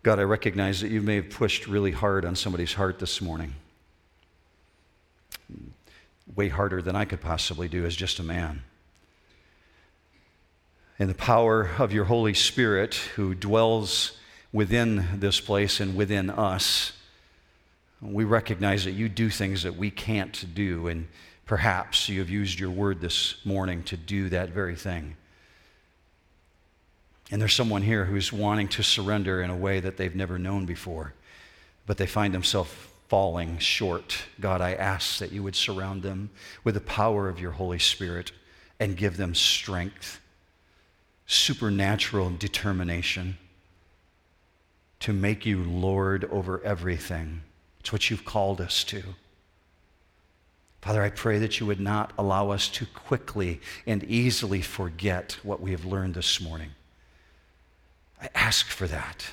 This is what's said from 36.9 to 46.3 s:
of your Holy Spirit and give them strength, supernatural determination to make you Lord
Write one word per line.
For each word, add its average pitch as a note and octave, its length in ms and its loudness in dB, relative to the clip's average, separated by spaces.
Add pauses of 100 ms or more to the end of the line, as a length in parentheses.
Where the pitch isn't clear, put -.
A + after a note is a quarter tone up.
of F2 100 -4
your F2+ 120 -6
Holy F2 280 -4
Spirit F2 540 0 (480)
and G2 160 0
give G2 220 2
them F2+ 160 0
strength, - 880 0 (1040)
supernatural G2 1040 2
determination F2+ 1080 -2 (1600)
to A2+ 120 -2
make G2+ 320 2
you G2 180 2
Lord F#2+ 680 2